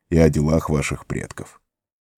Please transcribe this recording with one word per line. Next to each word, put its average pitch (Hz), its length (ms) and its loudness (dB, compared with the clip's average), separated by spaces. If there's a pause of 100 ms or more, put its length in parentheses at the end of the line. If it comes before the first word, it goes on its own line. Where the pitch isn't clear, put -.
(100)
и 82 80 2
о 80 100 8
делах 78 400 0
ваших - 380 -4
предков. - 560 -12 (560)